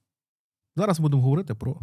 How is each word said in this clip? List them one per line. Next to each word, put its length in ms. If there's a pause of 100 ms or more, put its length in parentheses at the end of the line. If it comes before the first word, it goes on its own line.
(760)
зараз 240
будемо 220
говорити 320
про 280